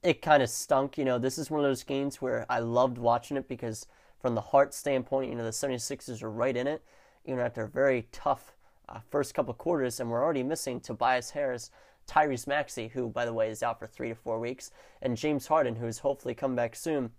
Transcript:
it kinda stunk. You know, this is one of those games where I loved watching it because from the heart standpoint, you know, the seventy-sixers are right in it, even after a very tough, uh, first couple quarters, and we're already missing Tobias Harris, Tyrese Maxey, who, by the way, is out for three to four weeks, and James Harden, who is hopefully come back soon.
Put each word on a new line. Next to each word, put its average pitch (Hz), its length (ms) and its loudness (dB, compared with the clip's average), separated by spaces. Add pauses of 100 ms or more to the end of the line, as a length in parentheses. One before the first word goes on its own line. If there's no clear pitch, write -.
it 165 200 2
kinda 143 260 8
stunk. 139 500 0
You 143 60 0
know, 127 140 2
this 131 200 -2
is 156 140 -6
one 151 80 0
of 143 60 4
those 135 180 0
games 139 360 -4
where 123 280 -2
I 120 100 0
loved 120 400 2
watching 120 380 2
it 135 100 -4
because 113 400 -8 (320)
from 123 160 0
the 107 60 0
heart 139 340 4
standpoint, 135 560 -2
you 120 60 -8
know, 117 80 -6
the 113 80 -4
seventy-sixers 127 680 -6
are 110 120 -8
right 120 240 0
in 123 100 -2
it, 151 160 -4 (440)
even 131 120 -4
after 120 240 -4
a 107 60 -6
very 131 420 2
tough, - 460 -4 (320)
uh, 113 100 -14 (100)
first 143 260 -2
couple 120 200 -2
quarters, 135 460 -2
and 120 100 -4
we're 120 140 2
already 151 180 2
missing 135 380 -4
Tobias 123 500 0
Harris, 131 400 -4 (360)
Tyrese 147 400 2
Maxey, 139 420 -2
who, 120 200 -4
by 120 160 -2
the 117 80 -2
way, 110 160 2
is 110 140 -6
out 117 160 -2
for - 80 -12
three 120 240 -8
to 113 40 -6
four 113 240 -4
weeks, 120 320 -6 (300)
and 123 160 0
James 147 300 0
Harden, 135 300 2
who 117 100 -4
is 113 140 -6
hopefully 135 340 -2
come 131 200 -2
back 120 220 0
soon. 139 420 -2